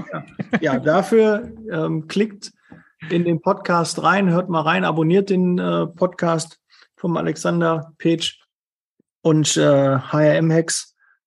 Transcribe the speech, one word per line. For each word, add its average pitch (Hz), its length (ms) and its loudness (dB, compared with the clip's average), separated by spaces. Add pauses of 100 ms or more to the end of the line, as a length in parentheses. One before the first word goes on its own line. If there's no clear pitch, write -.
(120)
ja, - 140 -12 (260)
ja. 220 100 -2
Ja, 139 180 0
dafür, 208 720 2 (200)
ähm, 160 360 -4
klickt - 460 -4 (560)
in 175 160 0
den 170 160 0
Podcast 175 640 -2
rein, 185 260 2
hört 180 200 0
mal 160 120 0
rein, 175 240 0
abonniert 165 460 0
den, 180 260 2
äh, 170 300 -2
Podcast 165 720 -4 (360)
vom 170 220 -4
Alexander 165 800 -2
Petsch - 420 -2 (840)
und, 156 360 2
äh, 139 400 4
H 151 240 -2
R 151 160 4
M 165 140 2
Hacks. 165 440 -2 (320)